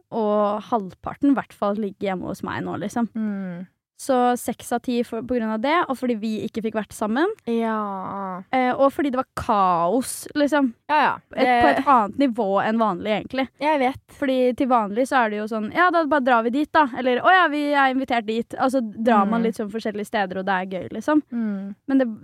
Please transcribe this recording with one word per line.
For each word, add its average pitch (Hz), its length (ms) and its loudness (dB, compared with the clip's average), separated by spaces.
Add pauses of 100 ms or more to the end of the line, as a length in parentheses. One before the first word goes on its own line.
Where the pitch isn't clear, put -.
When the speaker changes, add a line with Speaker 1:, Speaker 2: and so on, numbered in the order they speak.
(120)
Speaker 1:
og 208 520 0
halvparten 226 680 -2
i 262 40 4
hvert - 180 -6
fall 208 220 -2
ligger 202 360 -4
hjemme 185 160 -6
hos 175 160 -8
meg - 200 -6
nå, 175 140 -6
liksom. 208 360 -4
Speaker 2:
Mm. 196 520 -6 (340)
Speaker 1:
Så - 140 -2 (240)
seks - 340 -8
av 240 140 -2
ti 240 160 0
for, - 240 -6
på 247 140 -2
grunn 220 100 -2
av 220 100 -4
det, 277 140 0 (160)
og 262 80 -2
fordi 247 240 -2
vi 220 80 -4 (160)
ikke 220 160 -6
fikk 220 160 -6
vært 208 160 -6
sammen. 247 380 0 (160)
Speaker 2:
Ja. 196 960 -4 (100)
Speaker 1:
Eh, 254 160 2
og 269 240 2
fordi 294 160 -2
det 247 80 -2
var 262 160 -4
kaos, 190 1000 0
liksom. 285 320 2 (180)
Speaker 2:
Ja, 302 160 2
ja. 196 120 2 (200)
Speaker 1:
Et, - 80 -2
Speaker 2:
Det 254 220 4
Speaker 1:
på - 80 6
et - 160 0
annet 233 340 4
nivå 233 240 2 (160)
enn 220 160 0
vanlig, 202 380 0
egentlig. 233 320 -4 (100)
Speaker 2:
Jeg 294 240 2
vet. 262 160 0 (220)
Speaker 1:
Fordi 269 160 0 (200)
til 269 140 0
vanlig 233 400 2
så 262 140 2
er 214 100 0
det 208 60 -6
jo 214 100 -6
sånn, 214 240 -4
"Ja, 349 160 4
da 330 160 2
bare 285 160 2
drar 240 240 4
vi 247 80 0
dit, 294 180 0
da." 311 140 4 (100)
Eller, 247 300 0
"Å 349 80 8
ja, 359 160 6
vi 294 140 -2 (100)
er 269 220 4
invitert 240 340 -2
dit." 226 240 -4
Altså, 262 320 0
drar 214 400 2
man 226 160 0
Speaker 2:
Mm. 226 40 0
Speaker 1:
litt 226 120 -2
sånn 208 160 -6
forskjellige 208 320 -6
steder, 190 320 -4
og 190 80 -4
det 196 80 0
er 185 240 -2
gøy, 175 160 -8
liksom. 302 300 2 (100)
Speaker 2:
Mm. 202 400 -6 (140)
Speaker 1:
Men 269 100 2
det 254 100 4 (160)